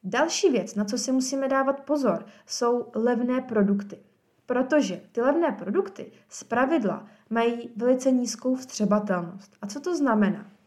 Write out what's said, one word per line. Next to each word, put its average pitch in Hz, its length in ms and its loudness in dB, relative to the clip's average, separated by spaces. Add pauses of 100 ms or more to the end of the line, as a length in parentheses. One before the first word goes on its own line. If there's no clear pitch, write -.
Další 302 460 2
věc, 208 240 0
na 208 100 0
co 208 140 -4
si 262 140 -2
musíme 262 360 0
dávat 269 320 2
pozor, 262 460 0 (200)
jsou 240 480 0
levné 240 460 0
produkty. 202 580 0 (480)
Protože 254 540 0 (120)
ty 233 80 -4
levné 294 320 2
produkty - 600 -4 (160)
zpravidla 240 800 -2 (240)
mají 233 460 -2
velice 262 340 2
nízkou 254 440 0
vstřebatelnost. 202 1080 -2
A 208 40 -10
co 285 140 -10
to 349 160 -2
znamená? 214 500 2 (200)